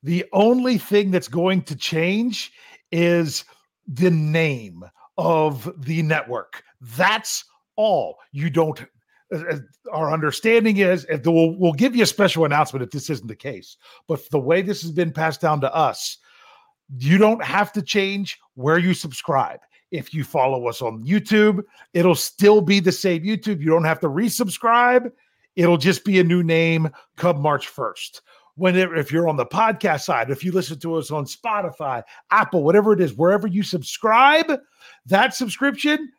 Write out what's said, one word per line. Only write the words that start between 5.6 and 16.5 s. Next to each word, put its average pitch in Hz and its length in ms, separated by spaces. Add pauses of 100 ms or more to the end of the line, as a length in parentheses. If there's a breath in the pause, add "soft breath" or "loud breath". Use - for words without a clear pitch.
the 160 180
network. 135 600 (180)
That's 175 640 (300)
all. 160 460 (100)
You 147 200
don't, 156 300 (540)
uh, 165 40 (120)
uh, 147 80 (340)
our 156 200
understanding 214 640
is, 185 340
if 143 140
the, 170 80
we'll, 165 260
we'll 175 140
give 240 240
you 226 80
a - 20
special 165 380
announcement 143 400
if - 80
this 143 180
isn't 135 160
the 110 80
case, - 420 (300 soft breath)
but 151 140 (100)
the 156 80
way 151 240
this 190 200
has 165 100
been 165 200
passed 160 280
down 151 220
to 135 120
us, 147 440 (800 soft breath)